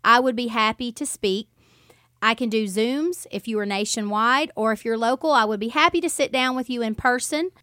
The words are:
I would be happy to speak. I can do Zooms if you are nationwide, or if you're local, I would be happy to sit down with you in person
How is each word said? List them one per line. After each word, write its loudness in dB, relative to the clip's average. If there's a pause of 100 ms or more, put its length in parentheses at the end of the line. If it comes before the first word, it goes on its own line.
I 6
would 0
be -4
happy -2
to -8
speak. -4 (720)
I 2
can -2
do 0
Zooms -2
if -10
you -2
are -2
nationwide, 0
or 0
if -4
you're -2
local, 0
I 4
would -2
be -4
happy 2
to 0
sit -2
down 0
with -4
you -4
in -2
person -2 (140)